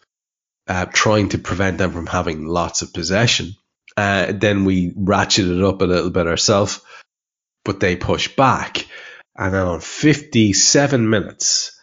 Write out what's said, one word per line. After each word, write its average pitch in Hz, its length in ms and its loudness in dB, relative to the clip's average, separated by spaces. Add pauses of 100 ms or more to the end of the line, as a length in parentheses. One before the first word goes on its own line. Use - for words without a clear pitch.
(680)
uh, 92 160 -2
trying 107 440 2
to 92 80 -4
prevent 92 400 -4
them 90 140 0
from 82 160 -10
having 82 400 -4
lots 87 340 -4
of - 120 -12
possession. 92 640 -2 (420)
Uh, 98 340 0
then 101 320 2
we 92 280 2
ratcheted 95 680 0
it 92 60 2
up 95 180 0
a 95 40 2
little 87 260 0
bit 85 160 0
ourselves, 101 520 0 (840)
but 101 140 -4
they 92 160 0
pushed - 400 -4
back. - 520 0 (480)
And 95 180 -2
then 95 140 0
on 82 140 -4
fifty-seven 127 1300 2
minutes - 720 -2